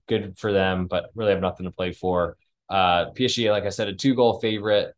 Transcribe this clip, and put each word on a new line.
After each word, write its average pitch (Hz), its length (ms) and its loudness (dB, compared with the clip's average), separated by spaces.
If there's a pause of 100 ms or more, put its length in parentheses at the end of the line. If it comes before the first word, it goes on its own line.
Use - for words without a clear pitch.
Good 101 300 -2
for 107 140 -4
them, 92 340 2
but 90 300 -4
really 107 160 0
have 92 100 2
nothing 92 240 -4
to 87 60 -8
play 90 200 -4
for. 87 460 -2 (320)
Uh, 90 360 4 (100)
P 127 100 -2
S - 80 0
G, 113 160 0
like 104 160 0
I 101 40 -2
said, 104 180 -4
a 101 60 -6
two-goal 120 460 2
favorite, 107 580 0